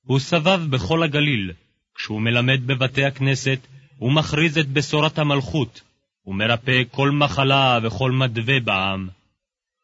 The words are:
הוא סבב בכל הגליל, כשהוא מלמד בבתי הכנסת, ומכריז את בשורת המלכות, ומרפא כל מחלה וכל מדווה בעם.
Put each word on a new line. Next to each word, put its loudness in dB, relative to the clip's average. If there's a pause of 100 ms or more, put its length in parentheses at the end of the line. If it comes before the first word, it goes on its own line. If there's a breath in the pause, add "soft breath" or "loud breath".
הוא 0
סבב 2 (100)
בכל 0
הגליל, 0 (420)
כשהוא -6
מלמד 2
בבתי 0
הכנסת, 0 (420 soft breath)
ומכריז 2
את 0
בשורת 0
המלכות, -2 (440)
ומרפא 0 (100)
כל 0
מחלה 2
וכל -2
מדווה 0
בעם. -4 (760)